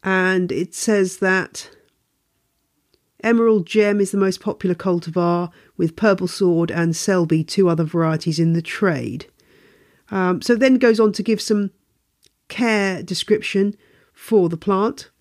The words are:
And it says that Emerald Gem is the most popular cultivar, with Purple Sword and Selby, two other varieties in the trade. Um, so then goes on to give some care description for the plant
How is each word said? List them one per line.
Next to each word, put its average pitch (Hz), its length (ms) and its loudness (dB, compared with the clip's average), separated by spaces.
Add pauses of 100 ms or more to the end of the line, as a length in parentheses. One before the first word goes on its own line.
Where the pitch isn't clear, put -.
And 185 460 0
it 170 240 -6
says 196 440 0
that 190 500 -2 (1500)
Emerald 226 420 2
Gem 208 360 2
is 190 100 0
the 202 60 -2
most 190 240 0
popular 180 340 -2
cultivar, 175 760 -2 (280)
with 165 180 -2
Purple 190 320 2
Sword 170 440 0
and 170 220 -2
Selby, 165 480 0
two 180 280 0
other 165 160 0
varieties 160 520 -2
in 165 140 2
the 165 100 0
trade. 156 680 -4 (840)
Um, 185 300 0
so 240 140 2
then 262 200 4
goes 233 240 4
on 214 140 4
to 208 100 -6
give 214 160 0
some 208 320 -2 (760)
care 202 520 -2
description 202 760 -2 (340)
for 190 380 0
the 170 80 -8
plant 196 520 -2 (120)